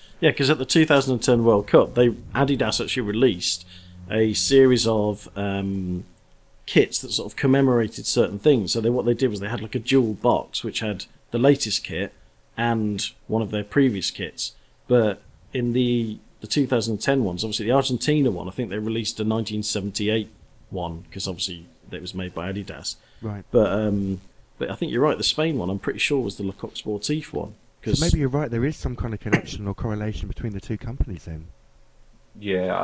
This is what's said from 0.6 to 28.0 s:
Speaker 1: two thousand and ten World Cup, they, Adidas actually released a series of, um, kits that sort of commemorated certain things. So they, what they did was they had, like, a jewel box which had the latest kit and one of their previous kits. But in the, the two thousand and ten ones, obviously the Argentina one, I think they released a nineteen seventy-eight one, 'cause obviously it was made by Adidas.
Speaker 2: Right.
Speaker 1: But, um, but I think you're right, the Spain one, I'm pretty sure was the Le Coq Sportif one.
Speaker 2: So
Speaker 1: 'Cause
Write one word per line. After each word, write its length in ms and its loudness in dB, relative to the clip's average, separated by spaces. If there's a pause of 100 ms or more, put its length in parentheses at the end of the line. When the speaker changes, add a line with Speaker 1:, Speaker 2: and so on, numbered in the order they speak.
Speaker 1:
two 200 6
thousand 280 4
and 100 -2
ten 220 6
World 220 6
Cup, 280 6
they, 140 6
Adidas 760 0
actually 200 -4
released 640 2 (460)
a 220 2
series 520 6
of, 520 0
um, 640 -2 (640)
kits 360 2
that 120 -10
sort 180 -4
of 60 -14
commemorated 680 2
certain 340 0
things. 340 2
So 80 -2
they, 80 2
what 160 0
they 80 4
did 160 0
was 100 -6
they 100 -6
had, 120 -6
like, 140 -8
a 40 -2
jewel 340 2
box 500 0
which 180 -6
had 240 -6 (260)
the 60 -2
latest 460 2
kit 300 -6 (420)
and 500 -2 (220)
one 140 0
of 100 -6
their 120 -2
previous 480 2
kits. 420 -8 (340)
But 340 2 (320)
in 200 -2
the, 440 0 (240)
the 60 -10
two 180 0
thousand 280 0
and 80 -6
ten 240 2
ones, 180 -4
obviously 220 -4
the 80 2
Argentina 580 2
one, 160 -6
I 40 -10
think 180 -6
they 100 -6
released 400 -4
a 60 -2
nineteen 360 -2
seventy-eight 680 -2 (400)
one, 420 -8
'cause 160 -8
obviously 400 -8 (240)
it 100 -10
was 140 -12
made 180 -8
by 180 -6
Adidas. 440 -10 (260)
Speaker 2:
Right. 300 -8
Speaker 1:
But, 200 4
um, 500 -2 (360)
but 140 -4
I 40 -8
think 160 -6
you're 100 0
right, 160 2
the 60 -6
Spain 340 0
one, 120 -2
I'm 100 -2
pretty 200 -4
sure 220 0
was 160 -6
the 60 -8
Le 100 -4
Coq 220 -12
Sportif 580 -6
one. 200 -6 (300)
Speaker 2:
So 80 -4
Speaker 1:
'Cause 100 2